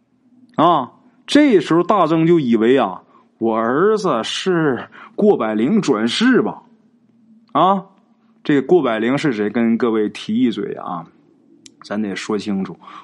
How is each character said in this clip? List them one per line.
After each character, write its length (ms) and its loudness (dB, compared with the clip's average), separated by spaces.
啊！ 360 0
这 360 4
时 120 -2
候 80 2
大 240 2
曾 220 2
就 100 4
以 200 2
为 200 4
啊， 240 -2
我 180 -2
儿 420 0
子 280 -2
是 640 -2
过 220 4
百 180 -2
龄 260 0
转 240 0
世 360 2
吧？ 220 -6
啊， 320 0
这 180 0
过 220 2
百 160 -2
龄 180 -2
是 140 -2
谁？ 180 -2
跟 280 0
各 120 0
位 200 0
提 260 -8
一 160 0
嘴 220 -6
啊， 340 -12
咱 200 -8
得 120 -6
说 240 -6
清 240 -4
楚。 160 -10